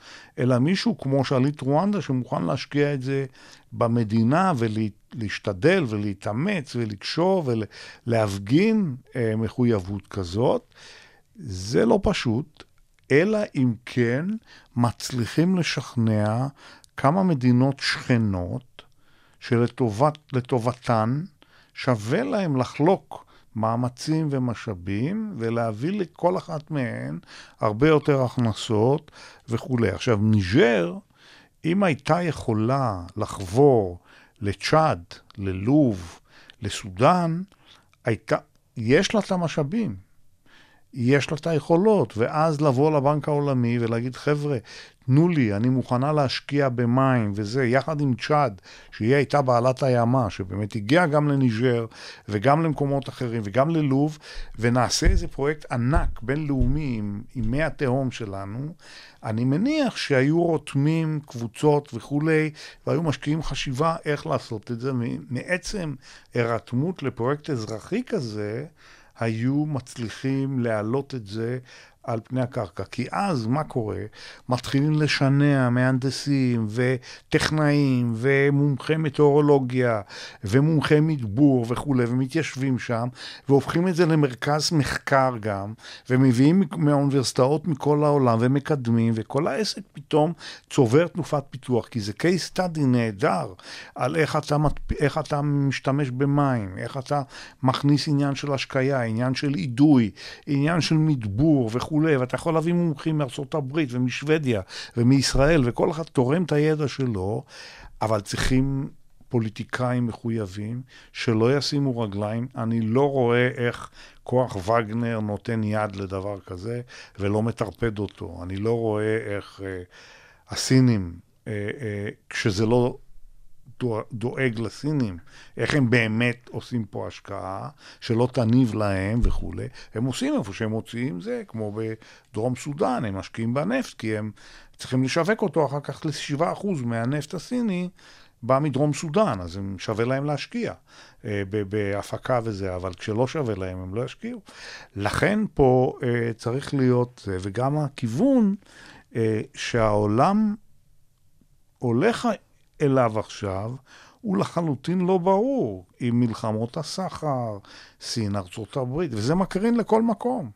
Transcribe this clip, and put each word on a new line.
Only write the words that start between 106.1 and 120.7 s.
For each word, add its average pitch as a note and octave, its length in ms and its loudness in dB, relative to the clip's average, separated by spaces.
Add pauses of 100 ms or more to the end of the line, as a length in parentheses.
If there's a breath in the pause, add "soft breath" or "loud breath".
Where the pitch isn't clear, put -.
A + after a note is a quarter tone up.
את D3+ 80 -2
הידע D3+ 360 2
שלו, A#2 560 -4 (580 loud breath)
אבל A2 180 2
צריכים C3+ 680 0 (400)
פוליטיקאים B2 800 -2
מחויבים A2 760 -6 (300 loud breath)
שלא A#2 440 2
ישימו C3+ 440 0
רגליים. G#2+ 560 -4
אני A2+ 240 -2
לא B2 300 2
רואה B2 380 2
איך A#2+ 420 -4 (320 loud breath)
כוח A#2 460 -2
וגנר A#2 520 0
נותן G#2+ 440 -4
יד G#2+ 320 -2
לדבר G2 500 -6
כזה G2+ 340 -10 (380 loud breath)
ולא G2+ 240 2
מטרפד A2 560 -2
אותו. F2+ 440 -8
אני F#2 140 -8
לא A2+ 220 -2
רואה G#2+ 380 0
איך, G#2 480 -8
אה, F#2 180 -8 (680 loud breath)
הסינים, A2 680 2 (300)